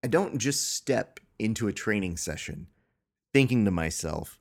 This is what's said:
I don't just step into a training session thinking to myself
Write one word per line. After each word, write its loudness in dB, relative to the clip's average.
I -2
don't 2
just -2
step -2
into 0
a 0
training -2
session -8
thinking 6
to 4
myself -4